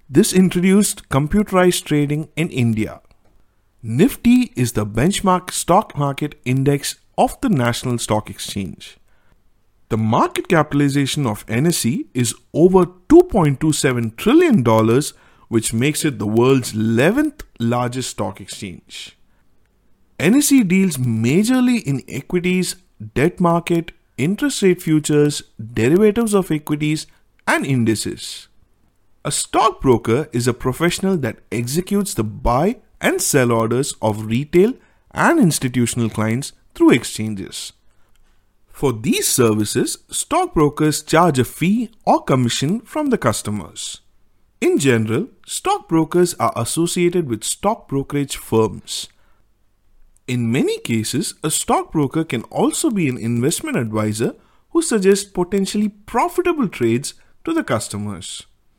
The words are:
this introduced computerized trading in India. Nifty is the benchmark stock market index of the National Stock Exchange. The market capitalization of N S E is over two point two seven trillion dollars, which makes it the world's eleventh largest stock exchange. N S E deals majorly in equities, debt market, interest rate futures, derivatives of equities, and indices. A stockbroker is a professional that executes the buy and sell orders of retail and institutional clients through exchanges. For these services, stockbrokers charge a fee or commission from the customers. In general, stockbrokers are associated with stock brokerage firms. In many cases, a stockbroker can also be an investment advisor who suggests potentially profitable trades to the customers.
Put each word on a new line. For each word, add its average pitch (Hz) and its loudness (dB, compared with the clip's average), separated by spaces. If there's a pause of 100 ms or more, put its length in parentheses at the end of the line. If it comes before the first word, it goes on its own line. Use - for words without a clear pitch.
this 160 4
introduced 190 2
computerized 180 2
trading 147 -2
in 165 -2
India. 113 -2 (800)
Nifty 233 2
is 120 -2
the 104 -2
benchmark 180 0
stock - 0
market 143 -6
index 135 -2 (200)
of 233 0
the 277 -2
National 123 0
Stock 107 -2
Exchange. - -12 (920)
The 117 -2
market 131 0
capitalization 143 0
of 104 -6
N 120 -2
S 170 0
E 165 -2
is 123 -2 (180)
over 180 4 (200)
two 330 8
point 151 2
two 160 2
seven 120 0
trillion 285 4
dollars, 113 2 (340)
which 113 0
makes 135 0
it 135 -4
the 104 -4
world's 120 2
eleventh 135 0 (140)
largest 123 -4
stock 101 -8
exchange. - -16 (1000)
N 190 4
S 294 2
E 262 6
deals 185 2
majorly 190 2
in 139 -4
equities, 180 -2 (400)
debt 156 0
market, 170 0 (240)
interest 208 -2
rate 180 4
futures, 151 2 (320)
derivatives 202 2
of 185 0
equities, 151 -2 (400)
and 294 0
indices. - -4 (720)
A 147 -6
stockbroker 135 0
is 123 0
a 120 0
professional 170 -2
that 117 -6 (100)
executes 165 -2
the 113 -2
buy 120 -2 (180)
and 349 -2
sell 123 2
orders 117 0
of 110 -2
retail 147 2 (380)
and 320 2
institutional 123 0
clients 110 -4 (240)
through 330 6
exchanges. 110 -4 (1000)
For 135 -2
these 165 -2
services, 110 0 (140)
stockbrokers 156 0
charge 160 2
a 120 4
fee 208 -2 (160)
or - 2
commission 135 0
from 302 -6
the 240 0
customers. 104 -6 (600)
In 349 2
general, 123 2 (180)
stockbrokers 175 0
are 117 -2
associated 170 -2
with 110 -6
stock - -4
brokerage 139 -4
firms. - -2 (1200)
In 120 -2
many 311 0
cases, 117 -2 (100)
a - -2
stockbroker 165 -2
can 131 -6
also 269 -2
be 185 0
an 123 -4
investment 120 -2
advisor 107 -2 (340)
who 330 0
suggests 196 2
potentially 196 -2
profitable 320 -2
trades 120 -2 (300)
to 330 -4
the 320 -2
customers. 104 -6 (340)